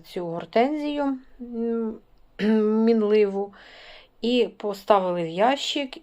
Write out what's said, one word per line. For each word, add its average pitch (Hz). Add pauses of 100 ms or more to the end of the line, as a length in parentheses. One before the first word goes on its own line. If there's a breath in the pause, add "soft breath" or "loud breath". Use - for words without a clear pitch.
(140)
цю 175
гортензію, 277 (240)
м, 226 (400)
<clears throat> 220
мінливу. 208 (680 loud breath)
І 233
поставили 190
в 165
ящик, 262